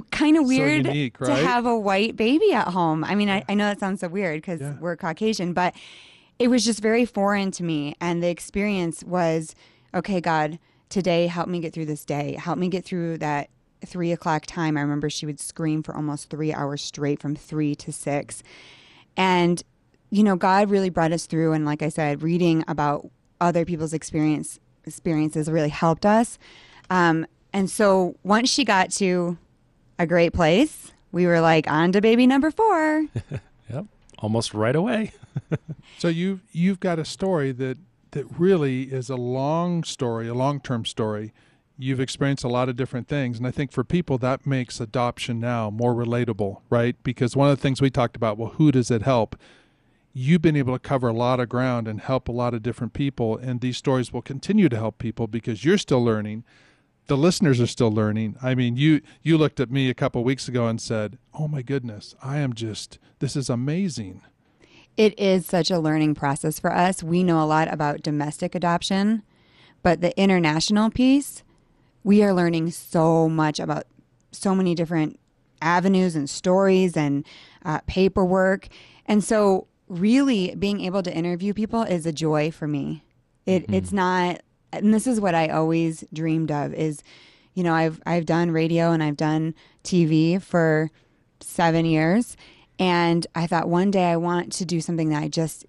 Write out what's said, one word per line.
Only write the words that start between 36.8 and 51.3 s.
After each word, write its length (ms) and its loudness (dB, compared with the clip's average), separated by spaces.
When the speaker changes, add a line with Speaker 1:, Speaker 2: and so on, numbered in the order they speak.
Speaker 2:
a 40 -4
story 480 -2
that, 240 -6
that 120 -6
really 460 2
is 260 -6
a 60 -6
long 680 -2
story, 460 -4
a 60 -6
long-term 500 -2
story. 480 -6
You've 220 -4
experienced 460 -2
a 40 -2
lot 200 0
of 80 -4
different 320 -6
things. 300 -4
And 100 -6
I 20 -6
think 220 -6
for 100 -2
people, 360 -2
that 280 -2
makes 340 -4
adoption 600 -4
now 300 -4
more 240 0
relatable, 680 -2
right? 320 2
Because 320 -2
one 160 4
of 60 4
the 40 -4
things 200 0
we 100 4
talked 240 0
about, 240 -2
well, 120 -6
who 200 4
does 220 2
it 100 0
help? 320 2
You've 300 2
been 140 4
able 180 0
to 40 -4
cover 300 -2
a 40 0
lot 280 0